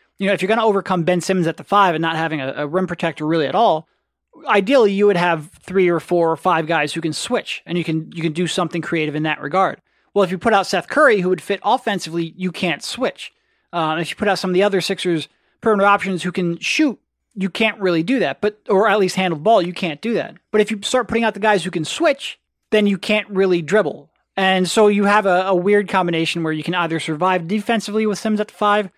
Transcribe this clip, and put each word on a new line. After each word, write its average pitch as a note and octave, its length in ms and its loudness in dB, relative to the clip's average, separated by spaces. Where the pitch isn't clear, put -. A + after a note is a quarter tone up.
you G3 80 -2
know, G3+ 60 2
if F3+ 100 -2
you're F#3 60 -2
gonna A3+ 180 2
overcome F#3+ 380 0
Ben F3+ 160 2
Simmons F#3 260 0
at D#3+ 100 -2
the D3 80 -18
five G3 300 4
and D#3+ 80 -2
not E3 140 -2
having D#3+ 240 -4
a, C3+ 160 -6
a D3 100 -4
rim F3 220 -2
protector E3 380 -4
really D#3+ 200 0
at - 80 -4
all, F3+ 320 2
ideally G#3+ 440 4
you G3+ 140 2
would G3+ 100 4
have E3+ 340 0
three F#3 280 0
or E3+ 120 2
four E3 320 0
or D#3+ 40 -2
five E3 300 0
guys D3+ 260 0
who E3 80 -6
can D#3+ 120 -4
switch, - 520 -6
and E3+ 140 -4
you E3 60 -2
can, D#3+ 260 -4
you E3+ 120 -10
can D#3+ 100 -2
do E3+ 160 -2
something E3+ 340 -4
creative D#3 320 -4
in D3+ 80 -4
that D#3 180 -2
regard. E3 400 -2
Well, G3+ 100 4
if E3+ 80 -2
you F#3+ 60 -4
put A3 140 2
out G3 140 2
Seth F3+ 220 -4
Curry, C4 320 4
who F3+ 80 0
would F#3 140 0
fit - 200 -4
offensively, E3+ 760 -2
you F#3 140 -4
can't E3 320 -4
switch. - 500 -6
Um, D#3+ 280 -2
if D#3+ 100 -6
you - 60 -12
put G#3 100 -2
out F#3+ 120 2
some F#3+ 120 -4
of F3+ 40 0
the F#3 100 4
other G3 160 2
Sixers E3+ 480 -4
perimeter G#3 260 2
options G3 380 0
who F3+ 80 -2
can E3+ 260 -2
shoot, C#4+ 400 0
you G3 140 -4
can't G#3+ 320 0
really F3 220 2
do A#3 160 0
that, D3 220 -2
but, G#3 180 -2
or G#3 200 4
at A3 100 4
least F#3 160 0
handle F3+ 240 -2
the D3 60 -12
ball, G#3+ 180 6
you F3 100 -4
can't E3 280 -6
do A#3 140 -4
that. - 200 -4
But G#3+ 100 4
if G#3 120 0
you G#3 100 -6
start B3 240 0
putting A3+ 160 -2
out A3 120 0
the G#3 60 -12
guys G#3 220 2
who F3 80 -6
can E3 140 -4
switch, - 560 -2
then G#3+ 160 4
you G3 120 2
can't G#3 300 -2
really F#3 340 0
dribble. D#3 480 0
And F#3+ 320 2
so G#3+ 180 4
you G#3 180 4
have G3+ 220 4
a, F3+ 160 4
a F#3+ 120 0
weird G3 340 2
combination E3+ 540 -2
where D#3+ 100 -2
you D#3 100 -6
can E3+ 120 -4
either E3 260 -2
survive F3 460 -2
defensively G#3+ 600 -2
with G3+ 120 -2
Sims G#3+ 220 -2
at G#3 80 -4
the - 60 -20
five, G#3 440 0